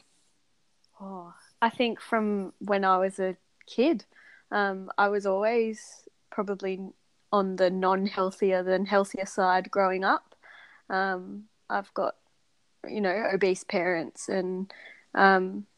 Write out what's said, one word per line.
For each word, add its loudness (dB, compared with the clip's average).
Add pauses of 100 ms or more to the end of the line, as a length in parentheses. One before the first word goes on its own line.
(1000)
Oh, -14 (280)
I 4
think -2
from -2
when 0
I 6
was 0
a -2 (300)
kid. 2 (460)
Um, -2
I 4
was -2
always -2 (220)
probably -6 (540)
on 2
the 6
non-healthier 0
than 0
healthier 0
side 0
growing 0
up. 0 (560)
Um, -6 (200)
I've -6
got, -4 (720)
you -6
know, 0
obese 0
parents -4
and, -4 (440)
um, 4 (120)